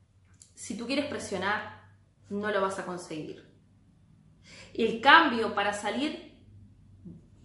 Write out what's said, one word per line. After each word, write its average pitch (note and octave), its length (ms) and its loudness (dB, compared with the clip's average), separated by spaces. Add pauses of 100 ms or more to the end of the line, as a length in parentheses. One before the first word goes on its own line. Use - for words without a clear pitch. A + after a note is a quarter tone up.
(540)
si - 220 -10
tú A3+ 100 -8
quieres C#4 200 -2
presionar, G3+ 840 -6 (400)
no G3+ 200 -4
lo G3 100 0
vas F#3+ 180 -2
a F3 80 -6
conseguir. F3 600 -10 (1300)
El A3 260 0
cambio C4 540 8
para G3+ 180 0
salir A#3+ 640 -4 (1080)